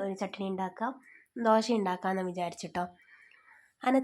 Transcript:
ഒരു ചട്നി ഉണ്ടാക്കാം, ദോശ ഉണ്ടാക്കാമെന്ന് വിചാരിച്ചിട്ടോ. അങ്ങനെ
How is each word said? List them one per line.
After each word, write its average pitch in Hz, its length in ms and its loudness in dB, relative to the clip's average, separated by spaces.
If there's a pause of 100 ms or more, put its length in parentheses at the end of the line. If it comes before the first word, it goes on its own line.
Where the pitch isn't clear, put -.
ഒരു 196 160 -4
ചട്നി 196 320 -4
ഉണ്ടാക്കാം, 190 420 -4 (500)
ദോശ 220 340 6
ഉണ്ടാക്കാമെന്ന് 185 520 0
വിചാരിച്ചിട്ടോ. 175 540 -6 (960)
അങ്ങനെ 262 220 4